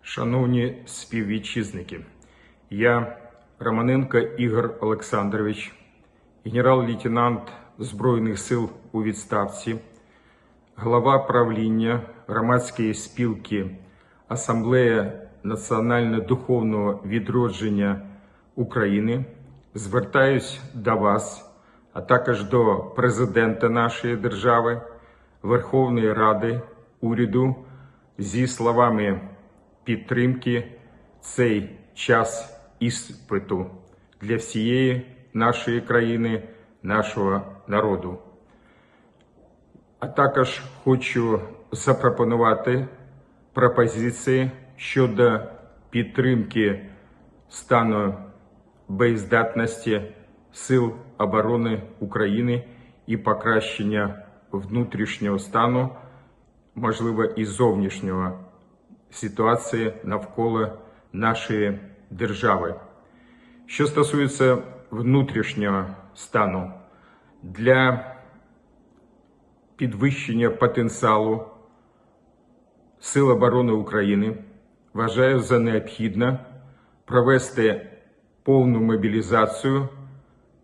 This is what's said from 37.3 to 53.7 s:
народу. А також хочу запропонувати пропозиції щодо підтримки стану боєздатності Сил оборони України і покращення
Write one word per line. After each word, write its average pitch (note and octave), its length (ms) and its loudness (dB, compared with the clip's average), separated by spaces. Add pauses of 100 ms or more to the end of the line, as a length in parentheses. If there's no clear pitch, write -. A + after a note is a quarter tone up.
народу. G2 520 -2 (1800)
А A#2+ 80 -8
також C3+ 560 0 (220)
хочу A#2+ 560 2 (320)
запропонувати A#2+ 1160 2 (640)
пропозиції B2 960 2 (260)
щодо A#2 640 4 (500)
підтримки A2+ 1000 0 (580)
стану G#2+ 680 0 (760)
боєздатності A2+ 1120 0 (500)
Сил B2 400 0 (260)
оборони G#2+ 640 0 (180)
України A2 640 0 (420)
і A2+ 100 -2
покращення G#2+ 1080 -2 (300)